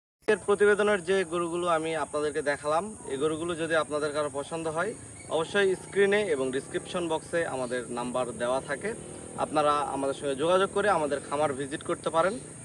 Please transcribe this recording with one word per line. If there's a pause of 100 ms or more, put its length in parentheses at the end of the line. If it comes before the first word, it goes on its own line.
(280)
এর
প্রতিবেদনের
যে
গরুগুলো
আমি
আপনাদেরকে
দেখালাম, (140)
এই
গরুগুলো
যদি
আপনাদের
কারো
পছন্দ
হয়, (360)
অবশ্যই
স্ক্রিনে
এবং
ডেসক্রিপশন
বক্সে
আমাদের
নাম্বার (140)
দেওয়া
থাকে, (440)
আপনারা
আমাদের
সঙ্গে
যোগাযোগ
করে
আমাদের (120)
খামার
ভিজিট
করতে
পারেন। (320)